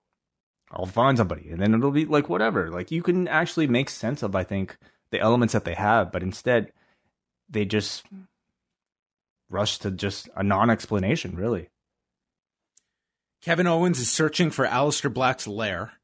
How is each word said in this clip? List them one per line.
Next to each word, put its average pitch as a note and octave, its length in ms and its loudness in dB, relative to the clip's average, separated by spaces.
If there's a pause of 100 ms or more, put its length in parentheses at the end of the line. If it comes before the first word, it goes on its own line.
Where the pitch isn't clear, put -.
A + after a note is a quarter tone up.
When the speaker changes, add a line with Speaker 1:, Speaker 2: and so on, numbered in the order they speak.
(720)
Speaker 1:
I'll - 160 -8
find A#2+ 320 2
somebody. D#2+ 320 -2
And E2 100 -6
then G#2 140 4
it'll C3 160 2
be, D3+ 160 0
like, D3 240 0
whatever. F3 400 0
Like, F2 200 -8
you E3 120 -4
can F3+ 260 0
actually D#3+ 380 0
make C3 240 0
sense B2 320 -6
of, G2+ 120 -4
I F#2 100 0
think, G2 340 -6 (320)
the G#2+ 100 -2
elements A#2 320 4
that A2 140 0
they E2+ 80 -4
have, G#2 360 2
but F2 120 -4
instead G#2+ 500 0 (800)
they G#2 160 -2
just G#2 380 -4 (1500)
rush G2+ 300 -2
to G#2 100 -2
just F#2+ 460 -6
a F#2+ 60 -4
non-explanation, G2+ 920 0
really. G2 320 -4 (1700)
Speaker 2:
Kevin E3+ 240 2
Owens E3+ 320 4
is A#2+ 140 -2
searching D#3 380 2
for C3+ 160 0
Aleister C#3+ 460 0
Black's B2+ 340 0
lair, G#2 460 -4 (120)